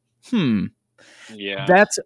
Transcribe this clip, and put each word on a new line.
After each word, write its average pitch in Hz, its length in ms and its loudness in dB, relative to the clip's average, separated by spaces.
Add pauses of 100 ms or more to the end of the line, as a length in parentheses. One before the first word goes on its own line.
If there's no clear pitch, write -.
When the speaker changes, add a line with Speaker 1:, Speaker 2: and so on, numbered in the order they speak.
(260)
Speaker 1:
hmm. 123 400 -2 (680)
Speaker 2:
Yeah. 98 320 -8
Speaker 1:
That's 196 400 2